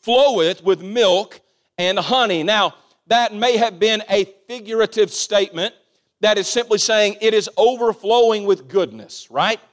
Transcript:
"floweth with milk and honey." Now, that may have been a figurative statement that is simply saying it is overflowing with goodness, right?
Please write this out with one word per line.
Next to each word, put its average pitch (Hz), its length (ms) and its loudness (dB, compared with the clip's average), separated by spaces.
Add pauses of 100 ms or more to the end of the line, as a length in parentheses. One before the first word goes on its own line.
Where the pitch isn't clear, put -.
"floweth 220 640 2
with 180 180 0
milk 202 580 0 (380)
and 185 220 -2
honey." 214 420 0
Now, 196 320 0 (320)
that 226 260 0
may 233 260 0
have 214 200 -2
been 214 320 0
a 196 140 0 (240)
figurative 220 640 -2
statement 202 600 -4 (480)
that 214 180 2
is 190 100 -4
simply 233 300 -2
saying 214 420 0
it 220 140 0
is 208 140 0 (100)
overflowing 226 880 2
with 180 220 0
goodness, 117 600 -6
right? 180 300 -2 (120)